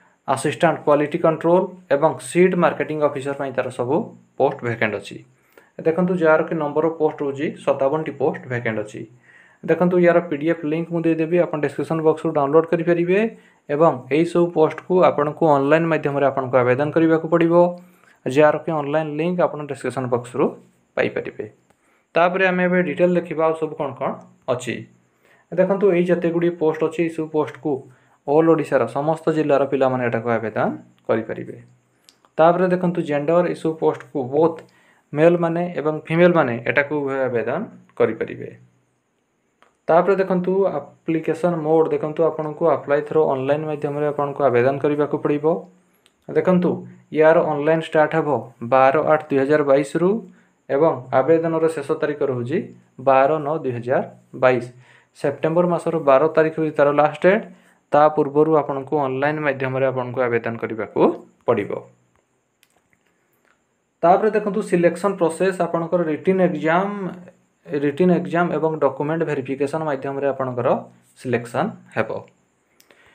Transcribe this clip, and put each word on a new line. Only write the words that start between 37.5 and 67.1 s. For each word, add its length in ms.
କରିପାରିବେ। 720
ତାପରେ 280
ଦେଖନ୍ତୁ, 500
ଆପ୍ଲିକେସନ୍ 920
ମୋଡ୍, 340
ଦେଖନ୍ତୁ, 340
ଆପଣଙ୍କୁ 460
ଆପ୍ଲାଏ 320
ଥ୍ରୋ 200
ଅନଲାଇନ୍ 340
ମାଧ୍ୟମରେ 420
ଆପଣଙ୍କୁ 360
ଆବେଦନ 340
କରିବାକୁ 400
ପଡ଼ିବ। 280
ଦେଖନ୍ତୁ, 580
ୟାର 300
ଅନଲାଇନ୍ 380
ଷ୍ଟାର୍ଟ 340
ହେବ 140
ବାର 340
ଆଠ 240
ଦୁଇ 180
ହଜାର 240
ବାଇଶରୁ 460
ଏବଂ 240
ଆବେଦନର 540
ଶେଷ 240
ତାରିଖ 320
ରହୁଛି 360
ବାର 380
ନଅ 200
ଦୁଇ 140
ହଜାର 320
ବାଇଶ। 300
ସେପ୍ଟେମ୍ବର 500
ମାସର 340
ବାର 280
ତାରିଖ 320
ହେଉଛି 160
ତାର 180
ଲାଷ୍ଟ 300
ଡେଟ୍। 220
ତା 160
ପୂର୍ବରୁ 480
ଆପଣଙ୍କୁ 420
ଅନଲାଇନ୍ 420
ମାଧ୍ୟମରେ 460
ଆପଣଙ୍କୁ 360
ଆବେଦନ 360
କରିବାକୁ 440
ପଡ଼ିବ। 240
ତାପରେ 280
ଦେଖନ୍ତୁ, 320
ସିଲେକ୍ସନ୍ 560
ପ୍ରୋସେସ୍, 440
ଆପଣଙ୍କର 400
ରିଟିନ୍ 400
ଏକ୍ଜାମ୍ 680